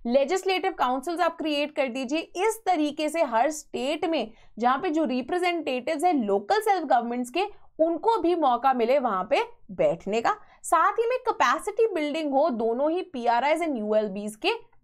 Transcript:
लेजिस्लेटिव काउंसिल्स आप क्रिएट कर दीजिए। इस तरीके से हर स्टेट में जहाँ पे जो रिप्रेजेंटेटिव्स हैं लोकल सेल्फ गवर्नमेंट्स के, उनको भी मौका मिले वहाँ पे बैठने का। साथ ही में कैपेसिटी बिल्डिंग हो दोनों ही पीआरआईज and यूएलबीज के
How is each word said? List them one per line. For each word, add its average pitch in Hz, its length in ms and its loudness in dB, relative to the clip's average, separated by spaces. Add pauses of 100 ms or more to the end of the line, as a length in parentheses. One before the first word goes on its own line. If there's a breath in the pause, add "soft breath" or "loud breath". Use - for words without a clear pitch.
लेजिस्लेटिव 359 640 2
काउंसिल्स 269 480 -2
आप 339 180 0
क्रिएट 294 380 -2
कर 269 120 0
दीजिए। 262 320 -4
इस 381 460 -2
तरीके 302 440 0
से 330 140 0
हर 247 280 2
स्टेट 302 540 -4
में 277 260 -2 (280 loud breath)
जहाँ 247 200 2
पे 370 100 -2
जो 311 160 0
रिप्रेजेंटेटिव्स 302 960 -2
हैं 359 100 4
लोकल 233 460 0
सेल्फ 392 260 0
गवर्नमेंट्स 247 440 0
के, 359 140 -2 (360 loud breath)
उनको 339 420 2
भी 349 140 2
मौका 262 380 2
मिले 247 260 2
वहाँ 208 300 -2
पे 381 140 2 (280)
बैठने 175 500 0
का। 415 140 0 (280 soft breath)
साथ 339 280 4
ही 440 180 -2
में 508 80 0 (100)
कैपेसिटी 403 640 2
बिल्डिंग 302 400 -2
हो 294 160 4
दोनों 240 420 0
ही 359 100 -2
पीआरआईज 254 640 0
and 294 140 -2
यूएलबीज 214 580 -2
के 453 340 -4 (140)